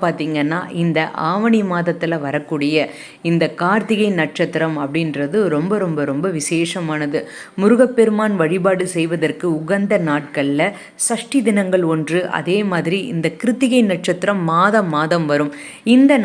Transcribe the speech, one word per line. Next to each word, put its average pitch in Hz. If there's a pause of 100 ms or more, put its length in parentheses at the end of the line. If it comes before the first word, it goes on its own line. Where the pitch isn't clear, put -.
பார்த்தீங்கன்னா, 156 (240)
இந்த 160 (300)
ஆவணி 220 (100)
மாதத்துல 170
வரக்கூடிய 147 (440)
இந்த 170 (180)
கார்த்திகை 208 (120)
நட்சத்திரம் 160
அப்படின்றது 147 (140)
ரொம்ப, 185
ரொம்ப, 156
ரொம்ப 147 (100)
விசேஷமானது. 160 (420)
முருகப்பெருமான் 220
வழிபாடு 180
செய்வதற்கு 165 (100)
உகந்த 196 (100)
நாட்கள்ல 147 (380)
சஷ்டி 240
தினங்கள் 185
ஒன்று, 160 (160)
அதே 175 (140)
மாதிரி 170 (140)
இந்த 160 (120)
கிருத்திகை 247 (100)
நட்சத்திரம் 180 (100)
மாதம் 190
மாதம் 160
வரும். 147 (420)
இந்த 277